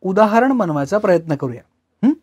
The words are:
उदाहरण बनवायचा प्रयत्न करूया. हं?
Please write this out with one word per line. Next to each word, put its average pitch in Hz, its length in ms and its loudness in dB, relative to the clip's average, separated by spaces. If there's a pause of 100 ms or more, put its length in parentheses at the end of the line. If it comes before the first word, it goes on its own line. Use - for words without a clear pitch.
उदाहरण 220 560 2
बनवायचा 156 400 -2
प्रयत्न 170 380 0
करूया. 127 260 -8 (420)
हं? 277 200 2